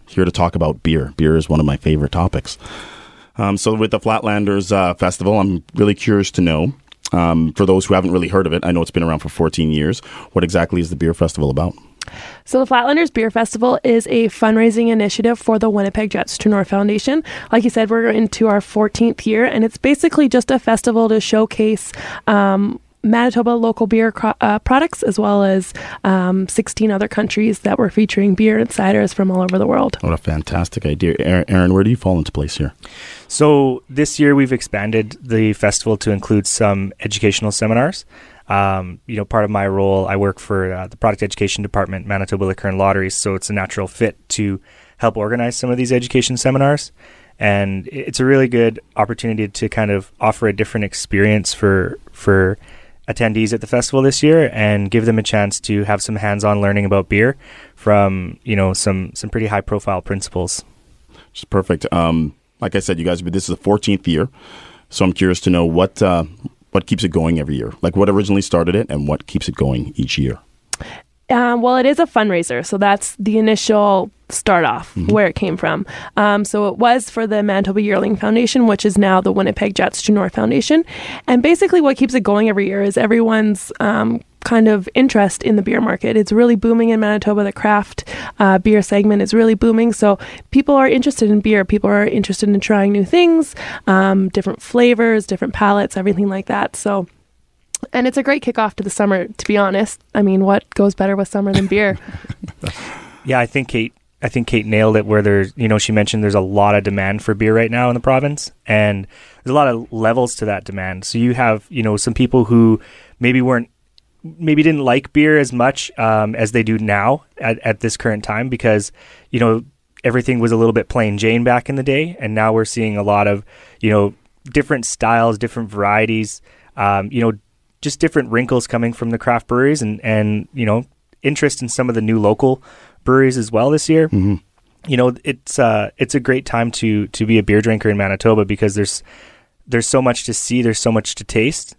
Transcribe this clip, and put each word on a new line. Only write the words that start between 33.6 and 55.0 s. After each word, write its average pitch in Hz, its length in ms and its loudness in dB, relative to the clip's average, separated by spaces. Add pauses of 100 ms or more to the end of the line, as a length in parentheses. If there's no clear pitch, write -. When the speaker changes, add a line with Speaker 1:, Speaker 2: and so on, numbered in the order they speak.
Speaker 3:
this 143 320 -2
year 143 160 6
we've 135 160 2
expanded 110 680 -4
the 110 340 0
festival 104 440 0
to 110 140 -2
include 101 340 0
some 98 540 -2
educational 104 500 -2
seminars. 113 540 -2 (440)
Um, 95 580 -2
you 117 100 -10
know, 101 80 -4
part 107 200 0
of 101 60 -2
my 101 160 -2
role, 98 400 0
I 98 80 -4
work 98 240 -2
for, 92 340 -4
uh, 92 140 -10
the - 100 -18
product 107 240 -2
education 104 420 -4
department, 95 440 -4
Manitoba 98 380 -4
Liquor 95 240 -4
and 95 100 -4
Lotteries, 98 380 0
so 98 180 -4
it's - 160 -8
a - 20 -8
natural 95 360 -6
fit - 280 -2 (140)
to 98 300 -4 (380)
help 110 180 0
organize 117 400 -2
some 123 120 -4
of 123 80 0
these 123 160 -2
education 123 440 0
seminars. 135 560 0 (480)
And 101 520 -2
i-, 147 40 -12
it's - 240 -6
a 131 40 2
really 135 220 4
good 117 320 2 (160)
opportunity 107 540 -2
to 107 200 -4
kind 107 220 -2
of 98 300 -4
offer 113 260 0
a 104 60 2
different 104 320 -4
experience 104 720 0
for, 95 440 0 (140)
for 98 440 2 (520)
attendees 110 440 0
at 113 80 -2
the 110 60 -12
festival 127 340 0
this 135 220 2
year 151 300 6
and 104 400 0
give 113 140 2